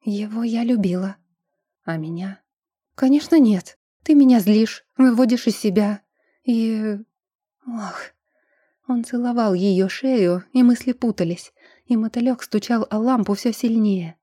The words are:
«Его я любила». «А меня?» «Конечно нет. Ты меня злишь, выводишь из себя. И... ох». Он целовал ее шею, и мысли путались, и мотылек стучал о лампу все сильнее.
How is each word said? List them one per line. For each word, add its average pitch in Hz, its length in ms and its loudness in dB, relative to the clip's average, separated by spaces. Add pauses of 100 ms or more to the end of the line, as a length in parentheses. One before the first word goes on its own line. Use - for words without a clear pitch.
«Его 214 400 -6
я 233 200 -2
любила». 196 520 -2 (680)
«А 165 140 -6
меня?» 170 440 -10 (540)
«Конечно 294 440 2
нет. 214 400 2 (240)
Ты 311 100 2
меня 262 260 6
злишь, 214 460 2 (120)
выводишь 247 500 2
из 220 100 -2
себя. 202 440 -2 (420)
И... 220 560 -2 (680)
ох». 220 360 -12 (880)
Он 240 160 -2
целовал 240 500 -2
ее 190 340 0
шею, 185 560 0 (100)
и 254 100 4
мысли 240 300 2
путались, 185 600 -4 (320)
и 240 100 0
мотылек 233 480 -2
стучал 214 460 -2
о 214 100 -2
лампу 220 340 0
все 226 180 -4
сильнее. 208 720 -2